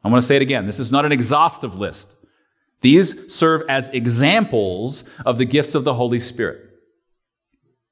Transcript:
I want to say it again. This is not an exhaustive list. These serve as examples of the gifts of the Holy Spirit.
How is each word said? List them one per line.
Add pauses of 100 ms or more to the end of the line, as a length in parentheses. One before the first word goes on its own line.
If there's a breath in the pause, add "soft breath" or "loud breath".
I
want
to
say
it
again.
This
is
not
an
exhaustive
list. (680)
These
serve
as
examples (160 loud breath)
of
the
gifts
of
the
Holy
Spirit. (1300)